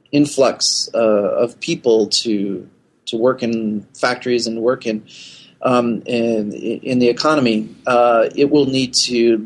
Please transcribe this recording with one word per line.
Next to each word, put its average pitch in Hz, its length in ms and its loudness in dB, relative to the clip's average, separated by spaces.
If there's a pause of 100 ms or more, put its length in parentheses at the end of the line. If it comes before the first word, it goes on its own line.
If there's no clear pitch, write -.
(120)
influx, - 840 0
uh, - 60 0
of 110 600 0
people 110 480 0
to, 101 640 -4 (380)
to 117 100 -6
work 127 260 0
in 113 380 -4 (140)
factories 123 520 -2
and 113 140 -6
work 127 240 -2
in, 110 200 -4 (560)
um, 120 440 0
in, 113 480 -2
in 123 460 -4
the 120 100 4
economy, 123 580 0 (180)
uh, 120 480 4
it 143 160 0
will 147 160 4
need 131 280 -2
to 117 520 2